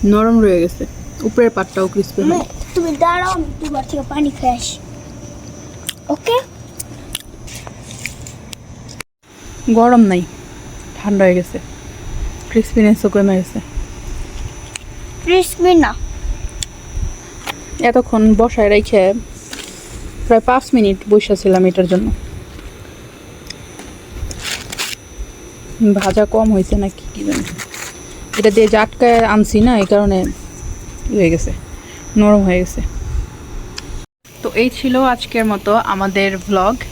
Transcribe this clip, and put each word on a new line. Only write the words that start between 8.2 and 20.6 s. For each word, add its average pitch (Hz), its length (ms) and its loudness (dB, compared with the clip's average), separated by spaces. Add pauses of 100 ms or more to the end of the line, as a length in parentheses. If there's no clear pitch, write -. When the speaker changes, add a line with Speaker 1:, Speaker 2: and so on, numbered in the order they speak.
Speaker 1:
গরম 240 220 8 (100)
নাই, 180 100 0 (760)
ঠান্ডা 208 280 0
হয়ে 180 140 6
গেছে, 180 180 -6 (920)
ক্রিস্পিনেসও 214 640 2
কমে 202 260 4
গেছে। - 200 -6 (1600)
Speaker 2:
ক্রিস্পি 359 500 4 (120)
না। 214 60 -2 (2000)
Speaker 1:
এতক্ষণ 240 320 4 (180)
বসায় 226 360 4
রেখে 208 280 4 (1200)
প্রায় 226 240 4
পাঁচ 254 160 2 (100)